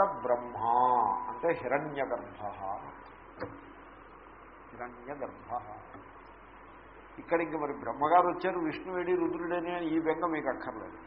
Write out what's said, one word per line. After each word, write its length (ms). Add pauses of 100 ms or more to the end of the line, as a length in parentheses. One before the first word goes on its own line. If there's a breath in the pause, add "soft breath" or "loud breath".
(220)
బ్రహ్మ 360 (720)
అంటే 320
హిరణ్యగర్భ. 840 (2250)
హిరణ్యగర్భ. 880 (1600)
ఇక్కడ 220
ఇంక 140
మరి 180
బ్రహ్మగారు 540
వచ్చారు, 320
విష్ణువేడి, 560
రుద్రుడేని 600
అని 100
ఈ 140
బెంగ 260
మీకు 240
అక్కర్లేదు. 580